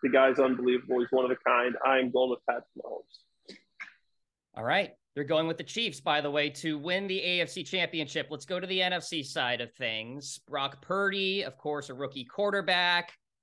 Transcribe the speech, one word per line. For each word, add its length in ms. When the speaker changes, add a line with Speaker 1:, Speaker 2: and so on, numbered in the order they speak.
Speaker 1:
The 80
guy's 280
unbelievable. 600
He's 100
one 140
of 60
a 60
kind. 380
I 140
am 120
going 180
with 180
Patrick 200
Mahomes. 800
Speaker 2:
All 80
right. 280
You're 100
going 220
with 100
the 80
Chiefs, 380
by 180
the 100
way, 200
to 260
win 300
the 180
A 160
F 80
C 160
Championship. 640
Let's 160
go 160
to 60
the 160
N 100
F 100
C 200
side 400
of 100
things. 760
Brock 360
Purdy, 580
of 160
course, 320
a 60
rookie 320
quarterback, 880